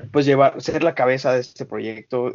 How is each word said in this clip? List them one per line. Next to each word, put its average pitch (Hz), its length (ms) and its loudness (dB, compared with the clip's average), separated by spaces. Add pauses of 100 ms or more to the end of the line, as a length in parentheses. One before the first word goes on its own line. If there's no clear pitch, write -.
(120)
pues 143 140 2
llevar, 135 360 4
ser 156 220 -2
la 165 120 0
cabeza 131 380 0
de 127 80 2
este - 240 -12
proyecto 110 680 -6